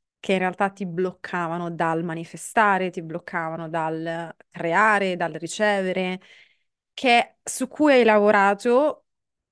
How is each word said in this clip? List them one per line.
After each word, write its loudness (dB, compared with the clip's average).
che -2
in 2
realtà -2
ti -10
bloccavano -6
dal -2
manifestare, 0
ti -10
bloccavano -8
dal -6
creare, 2
dal -4
ricevere, -2
che, 2
su -6
cui 2
hai 6
lavorato 4